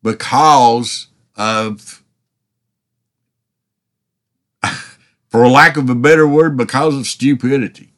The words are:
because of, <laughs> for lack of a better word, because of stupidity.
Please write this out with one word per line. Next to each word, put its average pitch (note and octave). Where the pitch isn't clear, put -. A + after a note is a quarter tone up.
because A#2+
of, A2
<laughs> -
for A#2+
lack D3
of C3
a B2
better D3+
word, D3+
because C#3
of C3
stupidity. C3